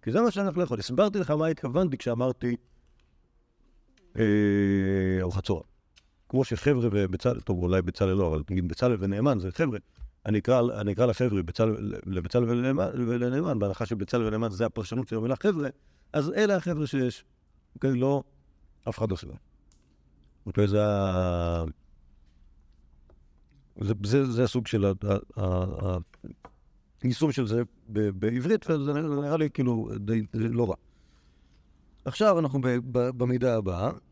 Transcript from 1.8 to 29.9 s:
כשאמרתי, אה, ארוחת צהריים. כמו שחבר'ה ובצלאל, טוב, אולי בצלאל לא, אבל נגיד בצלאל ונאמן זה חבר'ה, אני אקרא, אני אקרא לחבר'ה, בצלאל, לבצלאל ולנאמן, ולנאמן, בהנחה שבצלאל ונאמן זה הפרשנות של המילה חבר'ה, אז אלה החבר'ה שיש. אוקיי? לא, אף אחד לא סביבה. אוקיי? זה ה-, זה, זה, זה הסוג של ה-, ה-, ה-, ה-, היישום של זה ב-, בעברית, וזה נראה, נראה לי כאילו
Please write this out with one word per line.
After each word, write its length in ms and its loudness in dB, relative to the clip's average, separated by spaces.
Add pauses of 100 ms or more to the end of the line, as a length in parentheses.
כשאמרתי, 580 -2 (1600)
אה, 60 2 (960)
ארוחת 240 -4
צהריים. 200 -2 (640)
כמו 160 2
שחבר'ה 460 2
ובצלאל, 480 0
טוב, 240 -2
אולי 180 4
בצלאל 320 0
לא, 140 2
אבל 220 0
נגיד 180 0
בצלאל 320 0
ונאמן 400 0
זה 120 -4
חבר'ה, 280 -2 (460)
אני 140 2
אקרא, 420 2
אני 120 -2
אקרא 120 2
לחבר'ה, 380 2
בצלאל, 640 -2
לבצלאל 380 0
ולנאמן, 500 0
ולנאמן, 680 -2
בהנחה 260 -2
שבצלאל 380 -2
ונאמן 280 -2
זה 140 -2
הפרשנות 420 -6
של 100 -6
המילה 180 -2
חבר'ה, 340 -2 (440)
אז 180 0
אלה 240 2
החבר'ה 320 -2
שיש. 380 -2 (500)
אוקיי? 200 0
לא, 280 0 (680)
אף 80 -8
אחד 140 -2
לא 40 -2
סביבה. 200 -12 (1120)
אוקיי? 220 2
זה 180 4
ה-, 800 2 (2250)
זה, 120 0 (120)
זה, 260 4
זה 120 2
הסוג 240 -2
של 180 2
ה-, 60 4 (160)
ה-, 340 -2
ה-, 540 -2
ה-, 20 -4 (1040)
היישום 300 0
של 160 -2
זה 160 0 (240)
ב-, 220 0
בעברית, 600 -2
וזה 240 0
נראה, 280 -2
נראה 160 -2
לי 120 2
כאילו 400 0 (100)